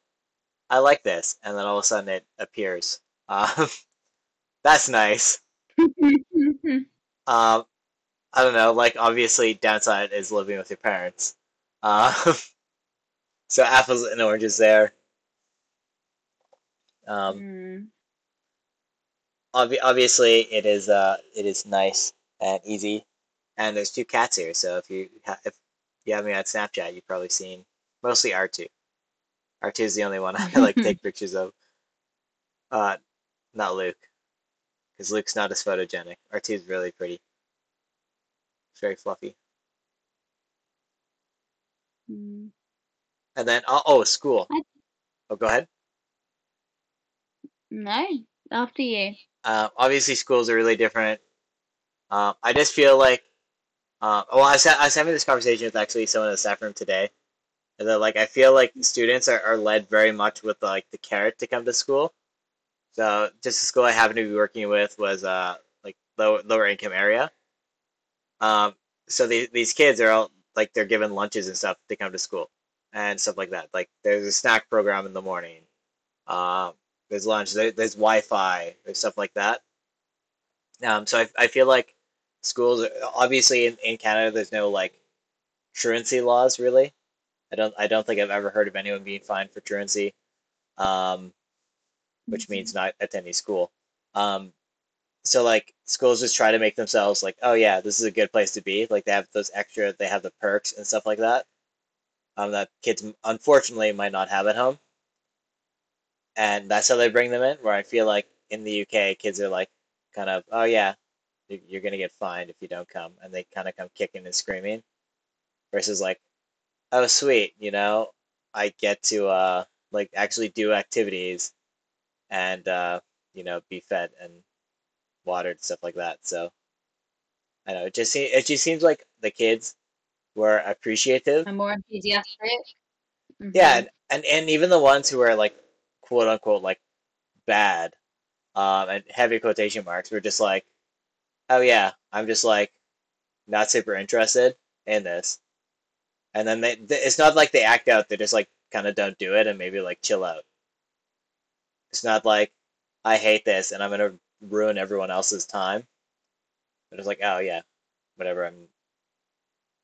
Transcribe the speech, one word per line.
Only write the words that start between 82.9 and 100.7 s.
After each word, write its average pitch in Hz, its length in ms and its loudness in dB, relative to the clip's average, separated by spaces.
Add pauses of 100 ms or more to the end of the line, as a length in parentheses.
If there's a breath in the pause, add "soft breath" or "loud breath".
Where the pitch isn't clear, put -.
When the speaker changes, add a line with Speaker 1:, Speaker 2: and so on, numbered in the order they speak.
Speaker 1:
obviously 123 520 2
in, 117 160 -6
in 113 140 -4
Canada, 110 340 0
there's 107 200 -4
no, 104 180 -2
like, 95 300 -4 (720)
truancy 117 480 -2
laws, 120 380 2
really. 127 340 4 (580)
I 135 40 -12
don't, 110 220 -2
I 104 100 -2
don't 110 200 0
think 107 140 -2
I've 101 100 0
ever 101 180 -2
heard 104 180 0
of 95 80 -10
anyone 98 280 -8
being 98 180 -12
fined 98 300 -6
for 101 100 -18
truancy, 101 520 -6 (640)
um, 92 560 -4 (960)
which 110 200 -10
Speaker 2:
Mm-hmm. - 0 -
Speaker 1:
means 95 240 -10
not 95 260 -4
attending 90 340 -10
school. 92 380 -4 (440)
Um, 98 380 -4 (720)
so, 123 180 2
like, 113 300 0 (120)
schools 123 360 2
just 120 140 -2
try 110 160 4
to 113 80 2
make 110 160 0
themselves 104 480 0
like, 95 200 -6
"Oh, 123 100 2
yeah, 104 280 4
this 101 180 -4
is 113 60 0
a 104 60 -2
good 104 200 0
place 104 220 0
to 107 80 -10
be." 101 280 -4
Like, 101 160 -2
they 104 80 -4
have 101 200 -2
those 104 200 -4
extra, 101 400 -4
they 98 140 -6
have 95 160 -4
the 92 80 -12 (100)
perks 104 320 -2